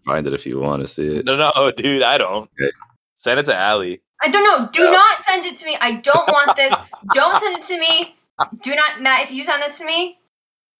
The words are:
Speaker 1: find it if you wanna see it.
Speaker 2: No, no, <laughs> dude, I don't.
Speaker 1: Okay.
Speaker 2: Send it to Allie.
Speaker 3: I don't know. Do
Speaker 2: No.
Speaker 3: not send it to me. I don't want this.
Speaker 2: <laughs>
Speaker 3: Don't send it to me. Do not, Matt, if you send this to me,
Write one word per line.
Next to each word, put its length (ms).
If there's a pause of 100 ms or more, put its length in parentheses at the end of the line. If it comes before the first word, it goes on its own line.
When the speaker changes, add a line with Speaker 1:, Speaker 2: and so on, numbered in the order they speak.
Speaker 1:
find 220
it 60
if 120
you 140
wanna 280
see 300
it. 80
Speaker 2:
No, 120
no, 340
<laughs> 60
dude, 260
I 140
don't. 320 (120)
Speaker 1:
Okay. 80 (480)
Speaker 2:
Send 220
it 60
to 100
Allie. 460 (200)
Speaker 3:
I 80
don't 140
know. 280
Do 140
Speaker 2:
No. 60
Speaker 3:
not 320
send 220
it 120
to 80
me. 160
I 140
don't 340
want 280
this. 160 (220)
Speaker 2:
<laughs> 180
Speaker 3:
Don't 280
send 160
it 60
to 160
me. 360 (460)
Do 140
not, 260
Matt, 220
if 80
you 120
send 200
this 160
to 60
me, 320 (640)